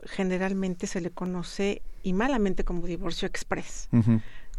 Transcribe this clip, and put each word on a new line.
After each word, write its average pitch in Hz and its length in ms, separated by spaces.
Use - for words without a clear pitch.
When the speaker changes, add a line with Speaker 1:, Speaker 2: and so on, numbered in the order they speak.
Speaker 1:
generalmente 190 800
se 190 140
le 170 100
conoce 180 720
y 185 120
malamente 208 500
como 170 240
divorcio 175 400
exprés, - 640
Speaker 2:
Ujú. 117 300